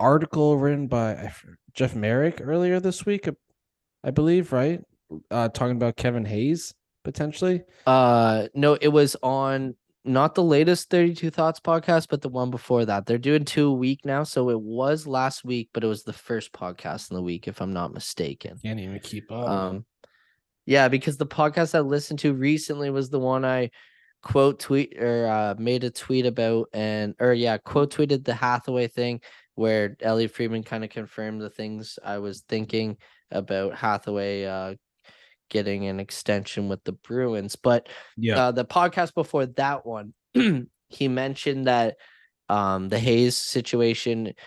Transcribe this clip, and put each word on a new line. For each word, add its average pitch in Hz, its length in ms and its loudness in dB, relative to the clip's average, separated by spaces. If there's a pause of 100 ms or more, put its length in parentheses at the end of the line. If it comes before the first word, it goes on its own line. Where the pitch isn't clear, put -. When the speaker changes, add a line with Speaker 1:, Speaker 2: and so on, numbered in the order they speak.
Speaker 1:
article 151 580 4
written 143 300 0
by, 117 240 0
I 95 140 -8
f-, - 200 -16 (280)
Jeff 131 200 0
Marek 123 480 0
earlier 180 380 0
this 185 260 -4
week, 202 220 -2
uh, 147 40 -2 (680)
I - 80 -4
believe, 160 420 4
right? 139 280 2 (500)
Uh, 117 180 0
talking 123 280 -2
about 117 200 0
Kevin 120 280 -2
Hayes, 117 500 -2 (300)
potentially. 160 580 -2 (240)
Speaker 2:
Uh, 117 680 6
no, 143 260 4
it 147 80 4
was 147 340 6
on 135 540 -2 (280)
not 131 300 4
the 190 80 4
latest 165 480 4
Thirty-two 170 400 2
Thoughts 160 300 0
podcast, 165 500 2
but 143 120 -2
the 139 60 -6
one 127 220 -2
before 120 360 2
that. 101 200 -2
They're 117 120 2
doing 143 260 2
two 147 240 2
a 139 40 4
week 131 320 0
now. 139 200 -2
So 127 260 0
it 113 100 0
was 131 460 -2
last 131 380 -2
week, 123 280 -4
but 113 120 -2
it - 20 2
was 107 160 -2
the 107 100 -10
first - 400 -6
podcast - 580 -10
in - 60 -8
the 92 60 -6
week, 87 240 -6
if - 140 -10
I'm 95 120 -6
not 87 220 -6
mistaken. - 720 -8
Speaker 1:
Can't 110 160 -8
even 98 180 -10
keep - 320 -14
up. 117 180 -6
Speaker 2:
Um, 95 360 -4 (840)
yeah, 135 220 4
because 135 300 -2
the - 80 -2
podcast 156 500 0
I 160 40 4
listened 147 400 -2
to 147 140 2
recently 143 560 -2
was 135 200 -4
the 139 100 -2
one 131 240 0
I 127 260 0 (520)
quote 139 380 4
tweet 139 380 -2
or, 117 280 0
uh, 107 320 0
made 120 260 0
a 120 60 -4
tweet 127 360 -2
about 117 460 0
and, 107 460 -4
or 123 140 4
yeah, 117 260 2
quote 143 340 0
tweeted 143 320 0
the 117 100 -2
Hathaway 123 540 0
thing 120 320 -4 (340)
where 110 460 0
Elliot 113 300 0
Friedman 113 320 -4
kinda 110 260 -8
confirmed 110 520 -10
the 104 100 -10
things 107 540 -12
I 101 140 -6
was 101 240 -8
thinking 110 540 -4 (340)
about 98 440 -4
Hathaway, 101 680 -4
uh, 95 300 -8 (760)
getting 101 360 -2
an 98 140 -4
extension 101 680 -4
with 95 160 -6
the - 80 -6
Bruins. 113 640 -4
But, 120 320 2 (280)
Speaker 1:
Yeah. 113 300 2
Speaker 2:
uh, 123 60 2
the 120 120 -2
podcast 175 500 0
before 147 320 -2
that 139 380 -4
one, 110 300 -10 (200)
<clears throat> - 0 - (540)
he - 200 -2
mentioned 135 580 -2
that, 117 300 2 (520)
um, 98 400 0
the 107 100 0
Hayes 120 380 4
situation, 117 960 -2 (140)